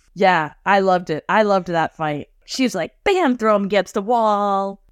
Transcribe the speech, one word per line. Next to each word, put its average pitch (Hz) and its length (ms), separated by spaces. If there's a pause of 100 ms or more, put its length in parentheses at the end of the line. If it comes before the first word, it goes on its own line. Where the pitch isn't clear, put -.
(160)
Yeah, 175 380 (120)
I 196 140
loved 185 320
it. 151 180
I 208 140
loved 190 240
that 165 280
fight. 151 320 (180)
She's - 280
like, 165 200 (100)
"Bam," 349 340
throw 220 180
him 202 100
against 190 280
the 214 80
wall. 202 800 (100)